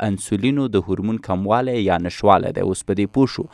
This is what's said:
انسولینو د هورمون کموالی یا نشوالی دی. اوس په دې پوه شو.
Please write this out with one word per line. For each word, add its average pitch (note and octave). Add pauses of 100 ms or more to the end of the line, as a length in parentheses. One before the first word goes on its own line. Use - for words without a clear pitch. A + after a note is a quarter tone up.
انسولینو A2
د G#2+
هورمون G2
کموالی A2
یا F#2
نشوالی F#2
دی. F#2+
اوس F#2+
په G2+
دې G2+
پوه C3+
شو. - (100)